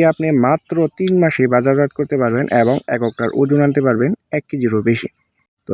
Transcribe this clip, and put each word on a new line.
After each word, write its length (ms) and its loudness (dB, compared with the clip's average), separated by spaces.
আপনি 220 0
মাত্র 360 0
তিন 240 -2
মাসে 280 0
বাজারজাত 460 2
করতে 240 -4
পারবেন 280 0
এবং 140 2
এককটার 480 -4
ওজন 260 0
আনতে 200 0
পারবেন 300 0
এক 160 -6
কেজিরও 340 -2
বেশি। 280 -2
তো 40 -4